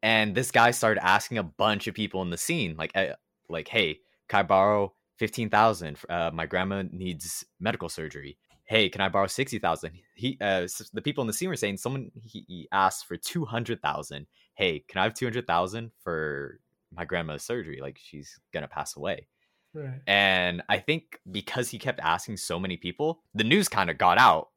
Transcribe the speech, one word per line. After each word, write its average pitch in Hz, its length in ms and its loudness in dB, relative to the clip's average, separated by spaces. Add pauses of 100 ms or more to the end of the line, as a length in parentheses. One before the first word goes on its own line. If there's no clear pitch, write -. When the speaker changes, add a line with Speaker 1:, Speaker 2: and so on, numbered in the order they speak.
Speaker 1:
And 107 320 4
this 127 160 -2
guy 120 180 8
started 110 340 2
asking 101 340 4
a 104 40 0
bunch 98 460 2
of 98 60 -8
people 95 280 -2
in 90 80 -2
the 85 80 -4
scene, 110 380 -2
like, 80 200 -4
uh, 95 180 0 (360)
like, 80 180 -6
"Hey, 87 320 2 (280)
can 101 120 4
I - 20 4
borrow 98 500 4 (240)
fifteen 110 340 -4
thousand? 95 460 4 (120)
Uh, 85 260 0
my 80 120 -4
grandma 98 440 -2
needs 87 540 -8 (160)
medical 87 280 -4
surgery. 71 480 -12 (280)
Hey, 107 260 4
can 98 100 -6
I 98 80 2
borrow 98 180 2
sixty 120 320 -4
thousand?" 82 340 -2 (220)
He, 123 260 -6
uh, 95 240 0
s-, - 280 -12
the 104 100 -8
people 147 200 -4
in 117 40 0
the 107 60 -2
scene 180 160 -4
were 170 80 -4
saying 101 220 -2
someone, 131 320 -6 (120)
he, 110 260 -18
he 87 240 -14
asked 95 340 2
for 87 100 -8
two - 280 -4
hundred 113 380 -6
thousand. 73 440 -6 (280)
"Hey, 85 340 0
can 95 120 -4
I 95 40 4
have 113 100 0
two 127 120 -4
hundred 85 200 -4
thousand 95 440 -2 (120)
for 76 580 -6 (320)
my 85 120 -8
grandma's 80 380 -4
surgery? 82 400 -6
Like, 69 200 -12
she's - 360 -18 (140)
gonna 73 160 -8
pass - 280 -8
away." 76 320 -6 (460)
Speaker 2:
Right. 135 320 -10
Speaker 1:
And 92 640 4
I 98 100 2
think - 400 -4 (120)
because 104 400 -4
he 113 80 -12
kept 127 220 -6
asking 85 380 -2
so 85 220 -4
many 92 180 -4
people, 147 440 -4 (120)
the 110 100 2
news 175 240 4
kinda 90 260 0
got 90 240 6
out 87 380 8